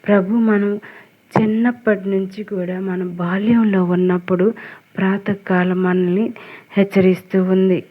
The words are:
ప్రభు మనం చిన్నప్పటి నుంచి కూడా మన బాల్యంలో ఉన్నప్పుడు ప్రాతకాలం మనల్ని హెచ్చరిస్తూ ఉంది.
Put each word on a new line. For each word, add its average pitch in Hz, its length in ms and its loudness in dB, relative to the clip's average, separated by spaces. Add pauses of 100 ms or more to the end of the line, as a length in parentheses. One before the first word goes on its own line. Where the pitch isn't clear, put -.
ప్రభు 202 260 2
మనం 208 460 2 (600)
చిన్నప్పటి 220 720 -2
నుంచి 190 340 -4
కూడా 185 360 -8
మన 185 240 -6
బాల్యంలో 190 800 0
ఉన్నప్పుడు 180 680 0 (440)
ప్రాతకాలం 190 880 -2
మనల్ని 185 500 0 (440)
హెచ్చరిస్తూ 190 680 2
ఉంది. 190 480 2